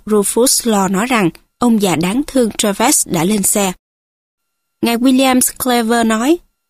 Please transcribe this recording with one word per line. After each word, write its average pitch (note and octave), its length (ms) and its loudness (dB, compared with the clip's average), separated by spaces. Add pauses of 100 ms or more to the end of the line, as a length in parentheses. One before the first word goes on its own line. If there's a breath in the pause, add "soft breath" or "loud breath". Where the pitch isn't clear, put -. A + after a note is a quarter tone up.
Rufus A3 640 0
Law G3 200 0
nói G3 140 -2
rằng A3 240 0 (280)
ông A3+ 240 2
già F#3 140 0
đáng F#3 320 -2
thương B3 300 0
Travis A3 500 0
đã D#3+ 160 -2
lên G3+ 200 0
xe. G3 300 -2 (1080)
Ngài A#3 160 0
Williams B3+ 560 2 (100)
Clever A#3 440 0
nói, A#3+ 320 0 (300)